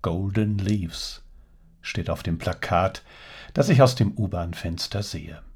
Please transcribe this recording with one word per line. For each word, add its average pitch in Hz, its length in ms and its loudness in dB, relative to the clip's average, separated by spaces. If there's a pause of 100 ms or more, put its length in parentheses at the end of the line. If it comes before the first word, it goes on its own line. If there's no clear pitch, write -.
„Golden 98 560 0
Leaves“ 98 680 -2 (580)
steht - 280 -6
auf - 140 -4
dem 82 140 0
Plakat, - 680 0 (500)
das 151 160 2
ich 135 120 8
aus 123 140 8
dem 104 220 2
U-Bahn-Fenster 87 880 -4
sehe. 82 380 -10 (140)